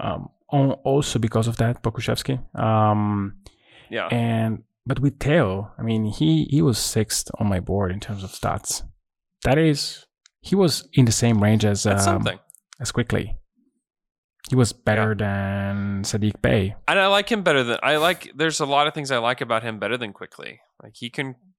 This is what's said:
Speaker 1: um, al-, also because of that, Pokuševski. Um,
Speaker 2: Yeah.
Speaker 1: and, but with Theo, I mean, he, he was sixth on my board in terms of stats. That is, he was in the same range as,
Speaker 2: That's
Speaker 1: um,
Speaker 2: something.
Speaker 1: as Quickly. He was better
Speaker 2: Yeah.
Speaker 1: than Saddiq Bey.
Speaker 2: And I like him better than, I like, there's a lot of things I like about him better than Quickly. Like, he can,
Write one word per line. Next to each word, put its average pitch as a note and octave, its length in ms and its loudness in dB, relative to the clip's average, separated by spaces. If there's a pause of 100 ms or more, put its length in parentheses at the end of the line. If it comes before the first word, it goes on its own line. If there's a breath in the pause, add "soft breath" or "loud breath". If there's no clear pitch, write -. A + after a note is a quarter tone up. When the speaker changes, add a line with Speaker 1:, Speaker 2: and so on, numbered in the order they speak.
Speaker 1:
um, - 280 -8 (240)
al-, C#3 320 2
also C#3 340 0
because A2 300 0
of A2+ 100 -4
that, A#2 240 0
Pokuševski. - 760 -4
Um, G#2 800 2 (520 soft breath)
Speaker 2:
Yeah. G#2+ 180 -4
Speaker 1:
and, A2+ 540 0 (240)
but - 140 -4
with C#3 180 0
Theo, G2+ 600 0
I - 40 -8
mean, A2+ 240 0
he, D#3 420 2
he D3 140 2
was C3 160 2
sixth - 500 -2 (100)
on G#2 100 0
my F#2+ 120 0
board F#2+ 300 -2
in G2 100 -6
terms G2+ 220 -10
of F#2+ 80 -12
stats. - 520 -6 (600)
That C3 160 2
is, D#3 480 0 (340)
he - 140 -2
was F#3 380 2
in C3 140 8
the A2 60 4
same A2+ 300 4
range G#2+ 220 4
as, G2+ 180 2
Speaker 2:
That's G2+ 240 2
Speaker 1:
um, G2 160 4
Speaker 2:
something. F#2 160 -4 (420)
Speaker 1:
as B2+ 120 -6
Quickly. G#2+ 420 -2 (1160)
He B2+ 60 2
was B2 160 4
better G#2+ 460 0
Speaker 2:
Yeah. G#2 80 -2
Speaker 1:
than G2 800 -4
Saddiq G#2 360 -2
Bey. G#2+ 340 0 (120)
Speaker 2:
And E3+ 120 2
I F#3+ 100 4
like G3+ 220 2
him G#3+ 120 0
better D3+ 200 4
than, A#2 200 0
I C#3+ 140 2
like, E3+ 380 -2
there's D#3 260 -2
a D#3 60 0
lot C#3+ 200 2
of D#3 80 -4
things C#3+ 160 -6
I B2+ 80 0
like A#2+ 240 0
about A#2 200 -2
him A2 160 -8
better G#2+ 200 -4
than G#2+ 160 -8
Quickly. - 460 -18 (220)
Like, A2+ 140 -20
he A#2+ 140 -14
can, C3+ 240 -8 (240)